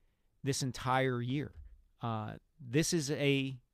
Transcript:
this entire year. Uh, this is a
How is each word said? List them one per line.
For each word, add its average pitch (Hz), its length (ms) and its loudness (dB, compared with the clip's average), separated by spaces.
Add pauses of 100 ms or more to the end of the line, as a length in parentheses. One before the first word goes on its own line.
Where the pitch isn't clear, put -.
(440)
this 135 200 0
entire 127 580 0
year. 123 300 -2 (500)
Uh, 110 320 -4 (260)
this 139 340 2
is 147 180 0
a 139 460 2 (160)